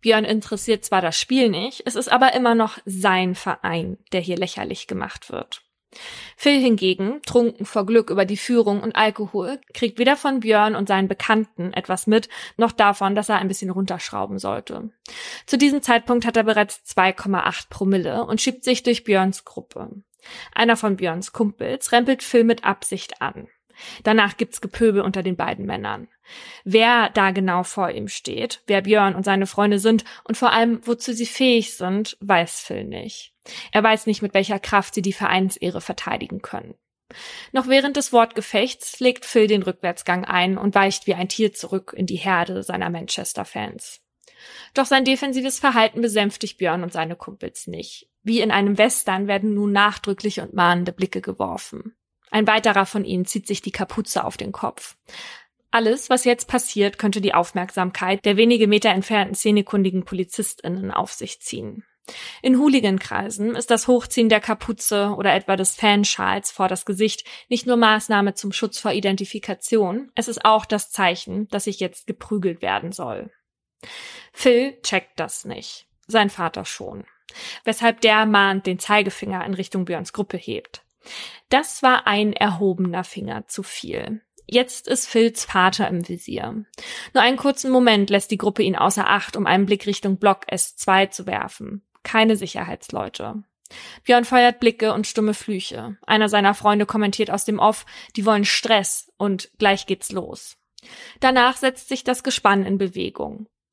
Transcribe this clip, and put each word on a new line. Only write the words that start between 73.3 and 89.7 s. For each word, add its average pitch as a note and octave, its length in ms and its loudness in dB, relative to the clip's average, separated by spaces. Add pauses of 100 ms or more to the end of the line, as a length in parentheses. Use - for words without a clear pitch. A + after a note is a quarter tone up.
Phil C4 480 4
checkt - 380 -4
das - 260 -6
nicht, - 420 -16 (200)
sein G#3+ 220 2
Vater - 360 -6
schon. - 400 -14 (580)
Weshalb A3+ 380 0
der G#3+ 240 6
mahnt G3 420 2
den F#3 120 -4
Zeigefinger G3 640 0
in - 80 -6
Richtung F#3 320 -4
Björns E3+ 280 -8
Gruppe G3 240 -6
hebt. - 460 -10 (680)
Das - 340 0
war B3+ 240 4
ein G#3 260 2
erhobener F3+ 720 0
Finger - 440 -10
zu - 160 -10
viel. - 580 -8 (260)
Jetzt B3 400 -2
ist - 200 -2
Phils A3+ 380 2
Vater F#3+ 420 2
im F3 200 -4
Visier. G#3+ 580 -8 (480)
Nur A#3+ 100 6
einen B3+ 140 4
kurzen C4+ 340 0
Moment A3+ 380 6
lässt G3+ 200 2
die G#3+ 80 -2
Gruppe G#3 240 0
ihn F#3+ 140 2
außer - 340 2
Acht, - 260 0
um G3 120 0
einen F#3 180 4
Blick G3+ 220 0